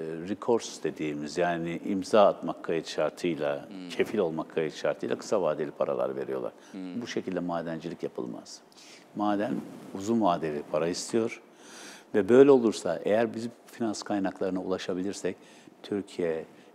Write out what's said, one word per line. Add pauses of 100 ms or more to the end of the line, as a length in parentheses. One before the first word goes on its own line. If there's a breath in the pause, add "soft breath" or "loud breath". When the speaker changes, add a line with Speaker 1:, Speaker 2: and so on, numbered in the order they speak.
(300)
Speaker 1:
recourse
dediğimiz,
yani
imza
atmak
kayıt
şartıyla,
Speaker 2:
Hmm.
Speaker 1:
kefil
olmak
kayıt
şartıyla
kısa
vadeli
paralar
veriyorlar. (200 loud breath)
Speaker 2:
Hmm.
Speaker 1:
Bu
şekilde
madencilik
yapılmaz. (560 loud breath)
Maden (420)
uzun
vadeli
para
istiyor (720 loud breath)
ve
böyle
olursa
eğer
biz (240)
finans
kaynaklarına
ulaşabilirsek (480 loud breath)
Türkiye (280 loud breath)